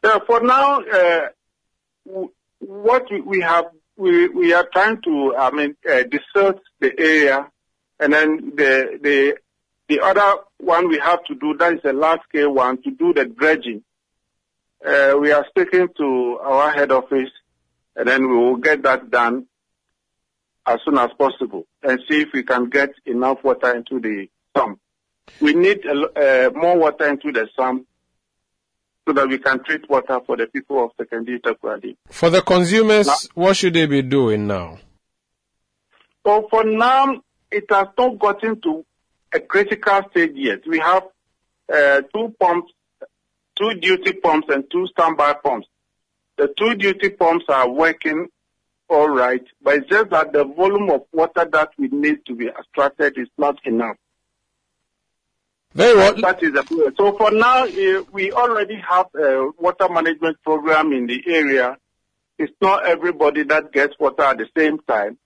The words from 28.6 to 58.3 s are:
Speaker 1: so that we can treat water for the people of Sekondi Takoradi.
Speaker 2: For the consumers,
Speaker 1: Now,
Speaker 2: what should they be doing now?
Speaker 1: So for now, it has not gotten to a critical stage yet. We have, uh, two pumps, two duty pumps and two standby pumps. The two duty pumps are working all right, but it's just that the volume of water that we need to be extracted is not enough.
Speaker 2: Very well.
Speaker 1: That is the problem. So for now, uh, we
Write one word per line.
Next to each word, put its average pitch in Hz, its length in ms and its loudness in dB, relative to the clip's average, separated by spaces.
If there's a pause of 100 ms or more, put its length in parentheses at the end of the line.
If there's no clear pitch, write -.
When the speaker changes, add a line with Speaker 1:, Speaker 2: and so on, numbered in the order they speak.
Speaker 1:
so 156 80 -2
that 139 160 0
we 131 100 -4
can 135 260 -4
treat 151 260 -8
water 131 340 -2
for 120 120 -4
the 117 100 -4
people 123 380 -4
of 117 120 -10
Sekondi 117 440 -10
Takoradi. 107 560 -8 (120)
Speaker 2:
For - 220 0
the 180 120 2
consumers, 202 680 2
Speaker 1:
Now, 143 80 2 (180)
Speaker 2:
what 185 220 2
should 180 180 -2
they 165 120 2
be 143 160 0
doing 123 440 0
now? 87 320 -6 (1500)
Speaker 1:
So 214 240 2
for 226 140 2
now, 247 580 2 (300)
it 208 180 -4
has 196 200 2 (100)
not 247 220 0
gotten 208 400 -2
to 160 240 -4 (480)
a 156 80 0
critical 202 600 0 (120)
stage 165 240 0
yet. 123 280 -4
We 160 140 -4
have, 180 240 2 (720)
uh, 143 300 4 (120)
two 220 240 -6
pumps, 175 340 0 (840)
two 214 220 -2
duty 185 320 0
pumps 156 360 0
and 139 220 -2
two 180 220 -2
standby 151 400 0 (100)
pumps. 123 240 -4 (720)
The 143 180 0
two 220 200 0
duty 196 320 -2
pumps 170 400 0
are 131 200 2
working 160 600 -2 (600)
all 151 200 4
right, 123 340 0 (200)
but 139 140 2
it's 135 120 -4
just 208 220 2
that 160 240 0
the - 100 4
volume 196 460 0
of 135 220 0
water 165 380 0
that 156 280 0
we 135 100 -2
need 147 380 -2
to 127 80 -10
be 117 140 -8
extracted - 680 -4
is 123 120 -8 (100)
not 143 260 -2
enough. 113 320 -4 (1800)
Speaker 2:
Very 220 240 6
well. 196 200 6
Speaker 1:
That 185 260 -2
is 156 100 0
the 139 100 0
problem. 147 360 -2
So 202 180 2
for 214 140 2
now, 240 340 2
uh, 190 380 -2 (100)
we 196 200 -6